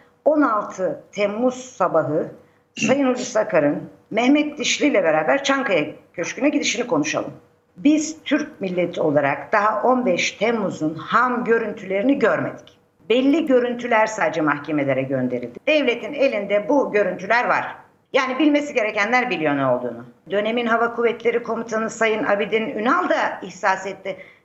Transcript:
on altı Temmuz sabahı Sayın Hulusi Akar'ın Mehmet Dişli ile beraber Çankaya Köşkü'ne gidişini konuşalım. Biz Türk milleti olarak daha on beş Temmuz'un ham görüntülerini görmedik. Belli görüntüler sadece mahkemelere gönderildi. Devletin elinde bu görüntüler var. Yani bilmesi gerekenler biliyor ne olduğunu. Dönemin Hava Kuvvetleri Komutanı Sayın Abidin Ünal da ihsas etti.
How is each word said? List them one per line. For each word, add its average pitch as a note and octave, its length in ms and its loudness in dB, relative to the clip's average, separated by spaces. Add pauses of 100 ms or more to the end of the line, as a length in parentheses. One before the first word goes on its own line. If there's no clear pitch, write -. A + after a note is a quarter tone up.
(260)
on D4+ 160 4
altı G#3 680 -2
Temmuz G#3 640 -2
sabahı D#3 560 0 (440)
Sayın C4 320 2
Hulusi - 320 -2
Akar'ın D#3 500 0 (220)
Mehmet C#4+ 460 2
Dişli A#3+ 300 0
ile A3+ 160 4
beraber D#3+ 400 2
Çankaya A3+ 420 0 (280)
Köşkü'ne G#3 360 -2
gidişini A#3+ 380 -2
konuşalım. D3 440 -2 (460)
Biz C#4+ 460 2
Türk - 380 -4
milleti F3+ 400 -2
olarak C#3+ 500 0
daha G#3+ 300 0
on B3 240 2
beş F3 260 0
Temmuz'un F#3 640 -2
ham A#3 480 0
görüntülerini G#3 760 0
görmedik. D3+ 600 -2 (300)
Belli C4+ 360 2
görüntüler A#3+ 600 2
sadece E3 340 -2
mahkemelere C#3+ 600 0
gönderildi. B2+ 640 -4
Devletin B3+ 460 0
elinde G#3 560 0
bu B3+ 220 2
görüntüler G3+ 560 0
var. C#3+ 280 -2 (380)
Yani B3+ 260 0
bilmesi D4 340 2
gerekenler G#3+ 560 0
biliyor D#3 280 0
ne C3+ 80 0
olduğunu. B2 400 -2 (260)
Dönemin A3 340 -2
Hava A#3 300 0
Kuvvetleri A#3 480 0
Komutanı A3 460 -4
Sayın A3 340 0
Abidin G#3 460 0
Ünal C4+ 400 0
da C4 320 0
ihsas F#3+ 460 -2
etti. F#3+ 300 -8 (280)